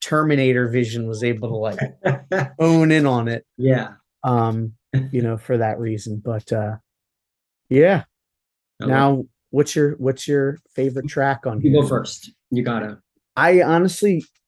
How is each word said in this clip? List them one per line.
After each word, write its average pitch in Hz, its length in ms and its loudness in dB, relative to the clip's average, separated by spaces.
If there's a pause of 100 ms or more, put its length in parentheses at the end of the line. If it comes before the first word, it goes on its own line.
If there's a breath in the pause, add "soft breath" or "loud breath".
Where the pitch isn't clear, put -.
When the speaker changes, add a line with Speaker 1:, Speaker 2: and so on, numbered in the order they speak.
Speaker 1:
Terminator 135 680 2
vision 117 400 -2
was 110 160 -6
able 117 240 -2
to, 113 80 -4
like, 107 240 -4 (200)
Speaker 2:
<laughs> 170 600 -4
Speaker 1:
hone 160 320 4
in 156 140 4
on 120 200 0
it. 117 180 -6 (140)
Speaker 2:
Yeah. 123 360 0 (280)
Speaker 1:
Um, 113 520 0 (180)
Speaker 2:
<laughs> 131 180 -2
Speaker 1:
you 127 100 -2
know, 113 160 -2
for 117 220 -4
that 110 220 -2
reason. 107 440 -8
But, 113 280 -6
uh, 107 240 -4 (920)
yeah. 160 360 4 (760)
Speaker 2:
I - 40 -10
love - 40 -2
Speaker 1:
Now, 139 320 4
Speaker 2:
it. - 60 -8 (240)
Speaker 1:
what's 143 240 0
your, 147 220 0
what's 127 320 -4
your 143 300 0 (180)
favorite 135 320 -4
track 139 360 -2
on 110 160 -4
Speaker 2:
You 143 120 2
Speaker 1:
here? 147 100 4
Speaker 2:
go 131 60 0
first. - 420 -6 (220)
You 120 100 -2
gotta. 107 380 -6 (340)
Speaker 1:
I 175 280 4
honestly, 170 640 0 (240)